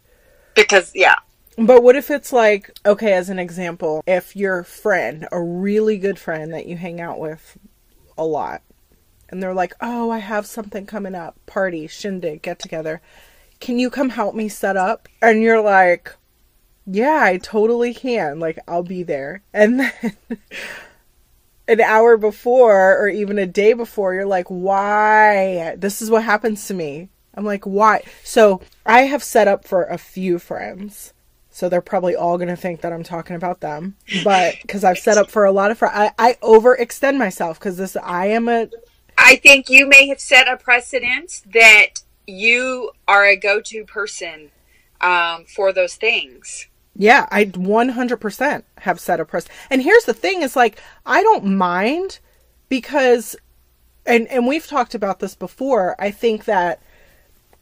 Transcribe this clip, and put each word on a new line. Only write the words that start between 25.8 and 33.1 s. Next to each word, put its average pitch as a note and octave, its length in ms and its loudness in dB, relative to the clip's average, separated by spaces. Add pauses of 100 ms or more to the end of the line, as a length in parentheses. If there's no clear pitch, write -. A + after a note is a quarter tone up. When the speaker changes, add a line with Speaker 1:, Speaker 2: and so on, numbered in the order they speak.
Speaker 2:
is A3 80 -10
what A3 140 2
happens G#3+ 440 -2
to G3+ 60 -8
me." E3 360 -10 (260)
I'm G3+ 100 -8
like, G3+ 200 -6
"Why?" G3+ 380 2 (200)
So G3+ 380 4 (240)
I A#3 160 6
have C4+ 220 -2
set G#3+ 240 2
up G3 180 0
for F3+ 180 -2
a E3+ 140 -8
few F#3 420 -6
friends. - 760 -16 (360)
So - 200 -6
they're F3+ 120 0
probably F3+ 340 -4
all F3 220 -2
gonna F3 180 -6
think E3+ 260 -8
that E3+ 120 -8
I'm E3 100 -12
talking E3+ 320 -12